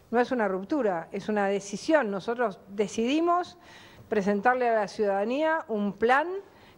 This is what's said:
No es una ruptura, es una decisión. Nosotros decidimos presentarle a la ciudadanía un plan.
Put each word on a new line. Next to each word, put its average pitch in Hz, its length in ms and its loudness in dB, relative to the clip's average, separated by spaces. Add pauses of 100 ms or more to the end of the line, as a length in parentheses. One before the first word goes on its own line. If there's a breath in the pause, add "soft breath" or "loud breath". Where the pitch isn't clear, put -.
No 226 100 2
es 247 120 0
una 226 180 2
ruptura, 190 640 -2
es - 160 -6
una 208 180 2
decisión. 208 640 0
Nosotros 214 560 -4
decidimos 285 920 0 (520 loud breath)
presentarle 214 580 2
a 233 80 4
la 208 140 0
ciudadanía 240 800 0
un 202 240 -2
plan. 254 340 2 (500 loud breath)